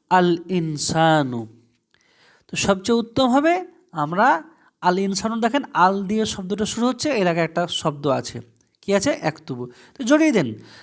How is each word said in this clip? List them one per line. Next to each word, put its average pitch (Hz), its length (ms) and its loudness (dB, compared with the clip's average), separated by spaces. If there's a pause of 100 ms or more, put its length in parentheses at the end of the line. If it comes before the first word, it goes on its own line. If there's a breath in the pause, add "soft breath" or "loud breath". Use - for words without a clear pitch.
(100)
আল 175 260 4 (120)
ইনসানু। 156 960 0 (1040 soft breath)
তো - 80 -12
সবচেয়ে 196 420 0
উত্তম 233 300 0
হবে 320 380 2 (260)
আমরা 196 500 2 (380 soft breath)
আল 180 180 2
ইনসানু, 196 420 -2
দেখেন 240 220 0 (120)
আল 190 320 2
দিয়ে 220 180 -2
শব্দটা 208 400 -6
শুরু 226 220 -2
হচ্ছে, 254 240 -2
এর 214 160 0
আগে 170 140 2
একটা 165 300 -2
শব্দ 147 360 -4
আছে, 123 340 -2 (400)
কি 196 140 0
আছে? 202 160 0
একতুবু। 127 560 -6
তো - 380 -16
জড়িয়ে 302 280 4
দেন। 139 220 0 (280 loud breath)